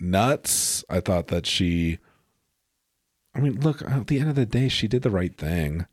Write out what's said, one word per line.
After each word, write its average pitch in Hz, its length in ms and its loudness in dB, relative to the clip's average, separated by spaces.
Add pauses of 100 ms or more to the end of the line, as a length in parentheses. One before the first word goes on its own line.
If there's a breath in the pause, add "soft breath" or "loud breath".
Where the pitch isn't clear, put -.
nuts. 98 920 0
I 90 100 0
thought 87 280 0
that 85 180 -2
she, 85 520 0 (1400)
I - 60 -2
mean, 139 200 0
look, 151 220 0
at 127 260 -2
the 143 100 2
end 151 100 0
of 147 60 -2
the 135 100 4
day, 127 240 2
she 110 200 0
did 123 140 0
the 123 80 2
right 90 240 0
thing. 80 580 -2